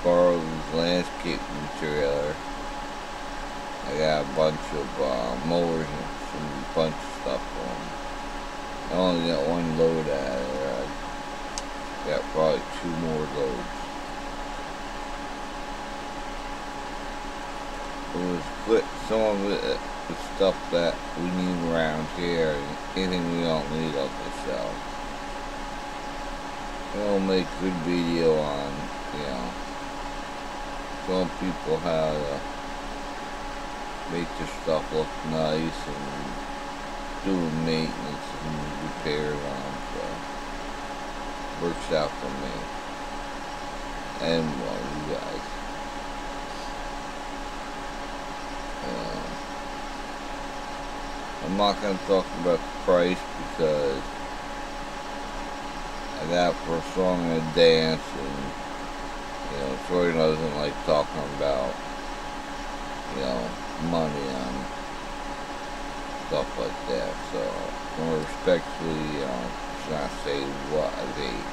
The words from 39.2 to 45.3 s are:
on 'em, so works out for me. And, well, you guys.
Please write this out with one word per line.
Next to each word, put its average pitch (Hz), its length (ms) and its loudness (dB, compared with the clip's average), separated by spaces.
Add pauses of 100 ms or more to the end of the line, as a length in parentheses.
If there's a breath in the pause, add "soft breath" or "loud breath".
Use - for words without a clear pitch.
on 71 240 -2
'em, 67 160 -4 (160)
so - 80 -2 (1700)
works - 260 -2
out 76 240 4
for 67 140 -4 (100)
me. 64 120 -4 (1700)
And, 82 200 4 (140)
well, 52 220 -2 (160)
you 73 160 -2
guys. - 320 -4 (3500)